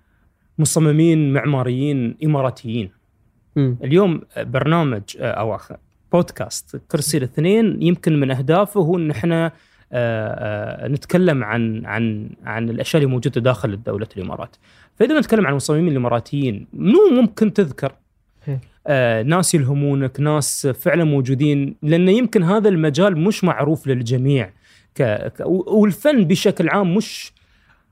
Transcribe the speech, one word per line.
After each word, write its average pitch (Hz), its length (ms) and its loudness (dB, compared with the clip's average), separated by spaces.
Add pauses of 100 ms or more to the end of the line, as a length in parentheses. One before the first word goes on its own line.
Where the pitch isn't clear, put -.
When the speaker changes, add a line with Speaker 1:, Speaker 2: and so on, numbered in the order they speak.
(600)
Speaker 1:
مصممين 156 720 2
معماريين 131 880 -2
إماراتيين. 123 680 -2 (640)
Speaker 2:
مم. 131 280 0
Speaker 1:
اليوم 165 380 2 (160)
برنامج، 131 640 -2 (180)
آه، 123 120 -4
أو 110 240 -4
أخ-، - 180 -14 (380)
بودكاست - 720 -4 (100)
كرسي 151 260 -2
الاثنين، 170 640 0
يمكن 160 380 0
من 131 120 0
أهدافه 165 500 0
هو 170 160 0
إن 160 140 -2
إحنا، 165 340 -2
آه، 160 60 -4 (400)
آه، 110 960 -6
نتكلم 143 560 0
عن، 113 420 -4
عن، 110 440 -4 (140)
عن 117 260 -6
الأشياء 127 340 -2
اللي 131 100 0
موجودة 127 280 -2
داخل 120 420 -2
دولة 107 240 -6 (100)
الإمارات. - 380 -10 (400)
فإذا 302 240 2
نتكلم 220 260 2
عن 135 60 0
المصممين 151 360 0
الإماراتيين، 123 840 -2
منو 330 380 4
ممكن 233 420 2
تذكر؟ 139 420 -2 (480)
Speaker 2:
هي. 139 160 -6 (280)
Speaker 1:
آه، 120 360 2
ناس 170 320 2
يلهمونك، 139 640 0
ناس 147 480 -2
فعلًا 160 360 0
موجودين، 139 800 0
لأن 170 280 4
يمكن 214 340 2
هذا 202 260 4
المجال 160 480 2
مش 190 260 0
معروف 147 440 0
للجميع. 127 640 0 (420)
ك-، 110 320 -2
ك-، - 180 -12
و-، 180 220 0
والفن 214 580 2
بشكل 175 440 0
عام 180 260 0
مش - 380 -6 (580)